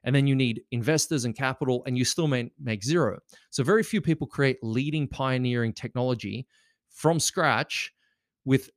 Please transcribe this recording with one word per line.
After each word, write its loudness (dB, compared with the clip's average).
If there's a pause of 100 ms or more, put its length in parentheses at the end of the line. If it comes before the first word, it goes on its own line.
And 2
then 4
you 4
need 2 (100)
investors 0
and -4
capital, -2
and -2
you 2
still 0
may -2
make -4
zero. 0 (300)
So -2
very 4
few -2
people 0
create 0
leading, -2
pioneering -2
technology -4 (420)
from 2
scratch 0 (520)
with 2